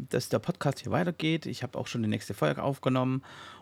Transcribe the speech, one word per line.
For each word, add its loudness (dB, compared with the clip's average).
dass 0
der 2
Podcast 0
hier -6
weitergeht. 2
Ich -6
habe -6
auch -2
schon -2
die 2
nächste -2
Folge 2
aufgenommen 2